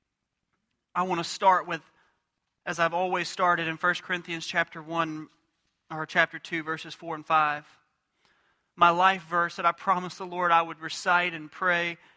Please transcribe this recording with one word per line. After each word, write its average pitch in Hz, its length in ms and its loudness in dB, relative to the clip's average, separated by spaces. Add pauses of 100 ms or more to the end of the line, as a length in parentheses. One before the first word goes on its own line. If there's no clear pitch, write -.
(960)
I 180 80 -2
want 180 160 -2
to 170 60 -4
start 180 420 2
with, 165 160 -8 (840)
as 175 140 -6
I've 165 160 2
always 180 340 -2
started, 175 380 0
in 160 100 -6
First 175 280 -2
Corinthians 170 420 -6
chapter 170 340 -4
one, 156 480 -4 (640)
or 156 160 -8
chapter 165 320 0
two, 165 240 -6
verses 160 320 -8
four 165 200 -10
and 151 120 -12
five. 151 420 0 (1080)
My 170 140 8
life 180 360 4
verse 170 320 -2
that 175 100 0
I 170 40 6
promised 180 460 -2
the 190 100 -10
Lord 175 240 0
I 165 120 6
would 160 180 -8
recite 175 540 0
and 151 180 -14
pray 170 460 -2 (180)